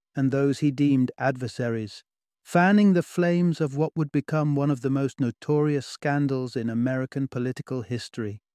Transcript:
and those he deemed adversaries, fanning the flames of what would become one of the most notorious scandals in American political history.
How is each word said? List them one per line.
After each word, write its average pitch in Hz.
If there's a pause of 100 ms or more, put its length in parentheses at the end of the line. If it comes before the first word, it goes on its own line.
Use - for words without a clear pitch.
(140)
and 135
those 139
he 151
deemed 135
adversaries, 123 (400)
fanning 196
the 175
flames 175
of 139
what 151
would 151
become 147
one 143
of 127
the 135
most 139
notorious 147
scandals 139
in 117
American 131
political 127
history. 110 (140)